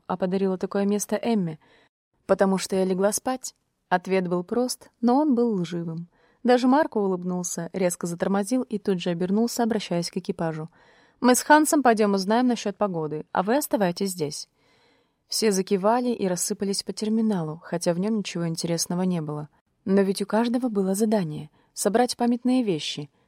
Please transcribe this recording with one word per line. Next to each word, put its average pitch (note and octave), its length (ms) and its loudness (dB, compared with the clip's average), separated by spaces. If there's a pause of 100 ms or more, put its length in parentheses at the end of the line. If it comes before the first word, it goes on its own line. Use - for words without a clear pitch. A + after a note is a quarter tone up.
а F#3 100 -4
подарила F#3+ 420 0
такое G3+ 260 -2
место G#3 320 0
Эмме?» G3 420 -2 (680)
«Потому G3 320 2
что - 180 -6
я F#3+ 80 2
легла F#3+ 280 2
спать». - 420 -6 (340)
Ответ F3+ 400 0
был F3 160 -2
прост, B3 460 -4 (100)
но A#3+ 180 4
он D4+ 160 2
был A#3 200 2
лживым. E3+ 540 -6 (360)
Даже B3 240 4
Марко C#4+ 300 2
улыбнулся, F3+ 720 -2
резко F3+ 340 -2
затормозил G3 560 0
и G#3+ 160 -6
тут F#3+ 220 -2
же F3+ 100 -2
обернулся, G3 520 0
обращаясь F#3+ 480 -2
к - 80 -8
экипажу. D#3+ 520 -6 (500)
«Мы B3 140 4
с - 80 2
Хансом D4+ 400 6
пойдем G#3+ 320 4
узнаем G#3+ 320 2
насчет A3 300 -2
погоды, D#3+ 560 -4
а F#3 100 2
вы A3 140 2
оставайтесь G3 540 0
здесь». D#3 380 -6 (800)
Все G#3+ 260 0
закивали G#3 580 2
и G3+ 180 -2
рассыпались G3 540 -2
по G3 100 -10
терминалу, G#3 720 -2
хотя F3 280 -2
в E3 60 -2
нем G#3+ 200 -2
ничего E3+ 280 -4
интересного E3+ 560 -2
не F3+ 180 0
было. D3+ 280 -8 (360)
Но G3 180 4
ведь G3 200 0
у G3 40 -2
каждого A#3+ 420 0
было G3 260 0
задание: F#3+ 560 0 (240)
собрать A3+ 420 0
памятные B3 460 2
вещи, D3+ 480 -4 (180)